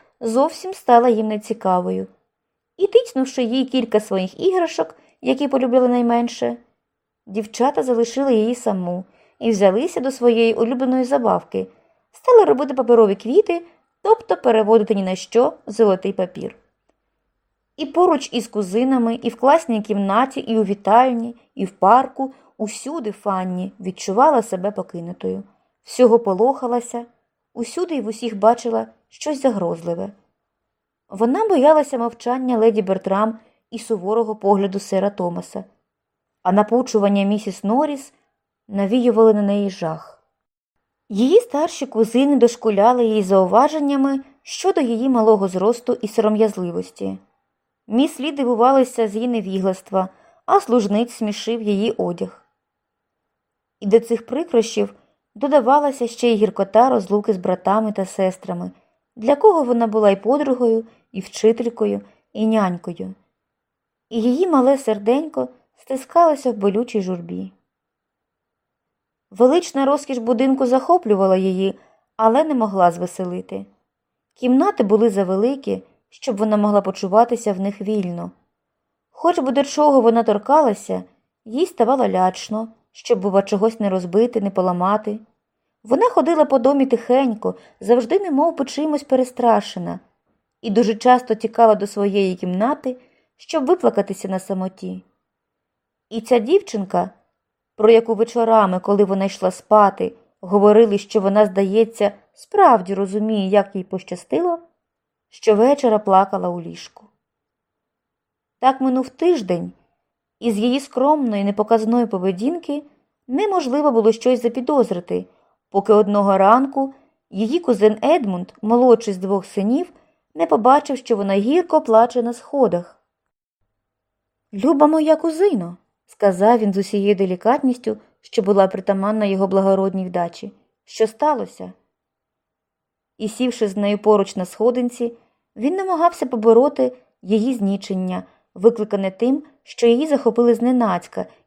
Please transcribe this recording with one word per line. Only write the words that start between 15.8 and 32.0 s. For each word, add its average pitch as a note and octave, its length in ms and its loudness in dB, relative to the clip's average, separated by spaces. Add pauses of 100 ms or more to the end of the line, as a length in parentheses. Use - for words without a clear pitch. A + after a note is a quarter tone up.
папір. F#3 420 -8 (1200)
І - 80 -6
поруч D#4+ 480 0
із - 140 -4
кузинами, A#3 680 -2
і - 140 -4
в A3 60 -12
класній B3+ 460 2
кімнаті, G#3 580 -2
і A3+ 180 -4
у A3 60 2
вітальні, A#3 720 0 (200)
і G3 100 -6
в F3+ 60 -8
парку, C4 600 2 (240)
усюди G#3+ 540 -8
Фанні F#3 680 -6
відчувала G#3+ 600 0
себе G3+ 300 -6
покинутою. F#3 720 -10 (400)
Всього A#3 360 4
полохалася, A#3+ 840 -4 (480)
усюди E4+ 420 -6
й B3+ 60 -4
в G#3 60 -6
усіх A3 300 -8
бачила A3 500 0 (220)
щось C#4+ 320 -8
загрозливе. F3 720 -4 (1000)
Вона B3 380 -2
боялася D4 500 4
мовчання A#3+ 600 -4